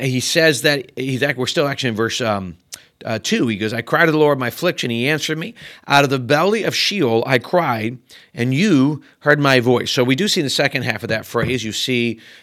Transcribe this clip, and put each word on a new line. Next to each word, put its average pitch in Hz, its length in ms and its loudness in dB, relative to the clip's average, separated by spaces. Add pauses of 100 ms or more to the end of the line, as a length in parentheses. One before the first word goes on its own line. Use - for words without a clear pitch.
he 127 180 -2
says 160 420 2
that, 147 340 -4
he's 131 260 -4
act-, 139 160 -2
we're 123 80 -2
still 147 200 0
actually 135 240 -2
in 110 60 -4
verse, 110 240 -2
um, 101 380 -4 (440)
uh, 110 160 -6
two. 208 280 0
He 110 100 -2
goes, 107 160 -4
"I 117 80 -4
cried 156 240 0
to 160 80 2
the 156 60 2
Lord 147 200 4
my 127 100 -2
affliction. 151 420 -4
He 117 180 -2
answered 156 300 -2
me. 202 160 -12 (320)
Out 143 180 6
of 131 60 2
the 139 80 0
belly 160 460 2
of - 120 -2
Sheol 120 500 0
I 131 120 2
cried, 127 580 -2 (380)
and 123 180 0
you 147 480 4 (200)
heard 147 200 4
my 135 200 4
voice." 120 300 2
So 127 140 0
we 131 100 2
do 185 140 0
see - 120 0
in 147 40 0
the 131 60 -2
second 139 320 -2
half 117 200 -4
of 117 60 -10
that 110 160 -4
phrase, 117 400 -2
you 107 80 -6
see 117 480 -2 (220)